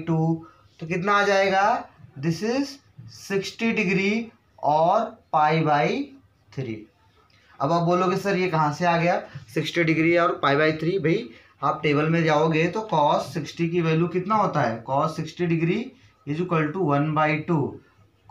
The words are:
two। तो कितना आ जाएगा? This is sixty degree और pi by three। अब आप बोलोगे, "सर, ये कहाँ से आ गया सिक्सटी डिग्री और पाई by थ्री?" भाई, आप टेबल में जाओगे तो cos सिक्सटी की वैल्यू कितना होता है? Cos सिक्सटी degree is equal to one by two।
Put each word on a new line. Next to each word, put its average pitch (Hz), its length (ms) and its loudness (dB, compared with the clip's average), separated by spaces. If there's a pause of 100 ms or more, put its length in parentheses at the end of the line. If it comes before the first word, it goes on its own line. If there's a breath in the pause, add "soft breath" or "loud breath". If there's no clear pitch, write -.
(120)
two। 160 240 2 (440 loud breath)
तो 165 80 -12
कितना 180 260 -2
आ 202 100 4
जाएगा? 196 640 2 (320)
This 165 240 -2
is 254 220 0 (680)
sixty 196 440 -2
degree 196 480 0 (400)
और 170 600 0 (120)
pi 151 160 4
by 156 380 2 (640)
three। 123 220 -8 (840 soft breath)
अब 143 100 0
आप 170 100 2
बोलोगे, 180 360 2
"सर, 202 200 0
ये 180 100 2
कहाँ 156 260 0
से 170 120 -2
आ 170 120 2
गया 175 260 0 (300 loud breath)
सिक्सटी 165 300 -2
डिग्री 160 340 2
और 175 260 2
पाई 143 120 4
by 156 240 2
थ्री?" 180 200 -2
भाई, 175 300 0 (340 loud breath)
आप 151 200 0
टेबल 151 220 2
में 160 180 2
जाओगे 156 440 2
तो 214 260 -6
cos 156 400 2
सिक्सटी 165 360 -4
की 175 120 0
वैल्यू 165 260 2
कितना 185 280 -2
होता 185 260 0
है? 113 220 -2
Cos 143 260 0
सिक्सटी 165 380 -6
degree 165 360 0 (500 soft breath)
is 175 140 -4
equal 156 260 0
to 151 240 0
one 151 200 0
by 156 200 2 (140)
two। 135 180 0 (600 loud breath)